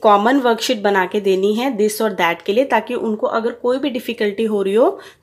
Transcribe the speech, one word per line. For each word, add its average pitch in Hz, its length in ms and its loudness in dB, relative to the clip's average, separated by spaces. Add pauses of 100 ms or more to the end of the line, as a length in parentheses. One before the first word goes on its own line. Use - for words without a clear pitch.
कॉमन 214 380 6
वर्कशीट 233 400 0
बना 196 240 2
के 180 160 -4
देनी 196 340 2
है 254 220 -2
this 208 240 0
और 214 160 -2
that 170 240 0
के 202 120 -4
लिए, 247 120 2
ताकि 240 280 -2
उनको 220 340 -4
अगर 226 260 -2
कोई 247 240 -4
भी 277 120 -2
डिफ़िकल्टी 226 540 -4
हो 214 180 -2
रही 196 120 -2
हो 285 260 2 (240)